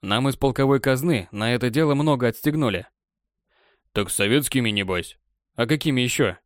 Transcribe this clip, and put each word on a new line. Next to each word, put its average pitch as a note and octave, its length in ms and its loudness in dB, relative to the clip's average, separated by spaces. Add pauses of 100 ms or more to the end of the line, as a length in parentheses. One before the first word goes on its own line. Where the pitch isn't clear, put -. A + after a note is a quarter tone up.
Нам A2+ 260 0
из C3 80 0
полковой C3+ 460 2
казны C3 500 0
на A2 220 -2
это B2 160 0
дело D3 260 2
много C#3 320 2
отстегнули». A#2+ 600 -2 (1040)
«Так G2+ 200 -2
советскими, A#2+ 580 0
небось? F#2+ 480 -4 (380)
А A#2 100 0
какими C#3+ 360 0
ещё? A#2 440 0